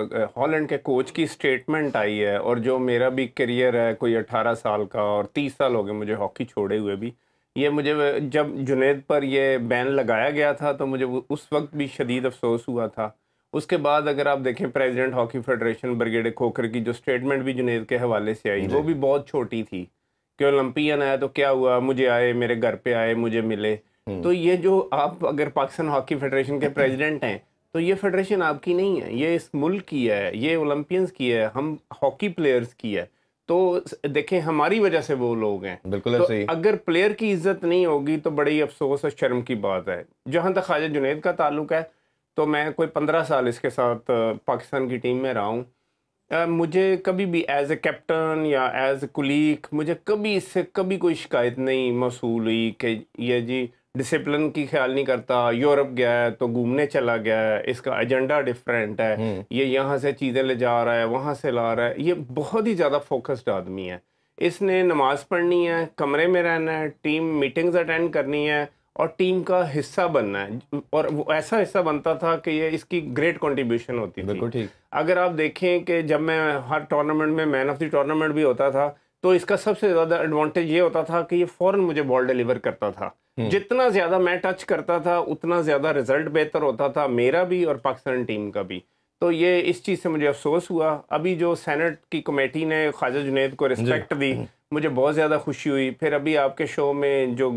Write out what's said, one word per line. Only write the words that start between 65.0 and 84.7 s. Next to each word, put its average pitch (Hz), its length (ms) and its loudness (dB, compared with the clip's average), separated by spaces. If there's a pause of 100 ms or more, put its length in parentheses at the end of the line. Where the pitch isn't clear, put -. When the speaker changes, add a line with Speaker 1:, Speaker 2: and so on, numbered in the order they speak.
Speaker 1:
पढ़नी 175 420 0
है, 165 320 -2
कमरे 147 300 2
में 180 140 4
रहना 165 300 0
है, 156 180 -4 (140)
टीम 160 360 0
मीटिंग्स 165 360 0
अटेंड 165 380 0
करनी 147 320 -2
है 147 240 0 (260)
और 160 220 -2
टीम 185 260 2
का 180 220 2
हिस्सा 151 440 -2
बनना 107 300 0
है। 104 220 -8 (320)
और 151 160 0
वो 151 220 -2
ऐसा 156 260 0
हिस्सा 190 240 2
बनता 156 340 0
था 165 220 0
कि 160 140 -4
ये 156 180 0
इसकी 160 320 -4
ग्रेट 147 360 -2
कॉन्ट्रीब्यूशन 123 600 -2
होती 98 220 -6
थी। 95 60 -6
Speaker 2:
बिल्कुल 113 240 -4
ठीक। 113 180 -4 (240)
Speaker 1:
अगर 165 240 2
आप 180 160 2
देखें 175 500 0
कि 175 200 0
जब 147 180 2
मैं 160 180 0 (300)
हर 151 160 0
टूर्नामेंट 156 520 0
में 160 100 0
man 139 280 2
of 143 80 -6
the 151 100 -2
tournament 151 420 2
भी 156 80 2
होता 135 280 4
था 139 160 2 (360)
तो 185 120 6
इसका 180 220 2
सबसे 202 320 0
ज़्यादा 165 280 4
एडवांटेज 156 540 0
ये 165 80 4
होता 165 240 4
था 165 180 0
कि 170 140 -2
ये 175 100 4
फ़ौरन 185 340 0
मुझे 160 220 2
बॉल 127 260 2
डिलीवर 123 300 2
करता 107 340 -4
था। 98 140 -8 (340)
Speaker 2:
हम्म। 113 100 0
Speaker 1:
जितना 240 400 2
ज़्यादा 185 300 4
मैं 180 200 4
टच 185 240 -2
करता 170 360 0